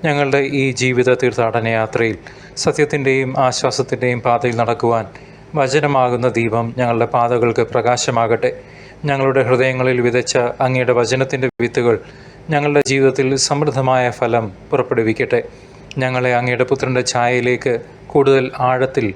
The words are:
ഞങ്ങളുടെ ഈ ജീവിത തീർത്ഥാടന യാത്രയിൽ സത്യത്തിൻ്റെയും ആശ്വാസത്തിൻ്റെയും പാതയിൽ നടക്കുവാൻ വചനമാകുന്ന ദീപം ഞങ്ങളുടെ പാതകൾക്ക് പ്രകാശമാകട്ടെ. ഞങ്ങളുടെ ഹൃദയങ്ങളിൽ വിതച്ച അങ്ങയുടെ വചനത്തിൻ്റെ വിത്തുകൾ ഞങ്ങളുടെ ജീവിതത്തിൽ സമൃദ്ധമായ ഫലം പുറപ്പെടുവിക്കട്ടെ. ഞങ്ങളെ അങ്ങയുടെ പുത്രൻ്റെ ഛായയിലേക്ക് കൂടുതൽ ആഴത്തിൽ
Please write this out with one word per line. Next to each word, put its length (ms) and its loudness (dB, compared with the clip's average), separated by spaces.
ഞങ്ങളുടെ 380 0
ഈ 60 0
ജീവിത 400 2
തീർത്ഥാടന 540 0
യാത്രയിൽ 480 -2
സത്യത്തിൻ്റെയും 800 0
ആശ്വാസത്തിൻ്റെയും 840 0
പാതയിൽ 360 0
നടക്കുവാൻ 480 0
വചനമാകുന്ന 760 0
ദീപം 380 0
ഞങ്ങളുടെ 380 0
പാതകൾക്ക് 560 2
പ്രകാശമാകട്ടെ. 800 0
ഞങ്ങളുടെ 380 2
ഹൃദയങ്ങളിൽ 580 2
വിതച്ച 320 0
അങ്ങയുടെ 340 2
വചനത്തിൻ്റെ 540 0
വിത്തുകൾ 340 2
ഞങ്ങളുടെ 380 2
ജീവിതത്തിൽ 400 2
സമൃദ്ധമായ 720 0
ഫലം 360 0
പുറപ്പെടുവിക്കട്ടെ. 720 0
ഞങ്ങളെ 380 0
അങ്ങയുടെ 300 0
പുത്രൻ്റെ 400 -2
ഛായയിലേക്ക് 680 0
കൂടുതൽ 380 4
ആഴത്തിൽ 460 0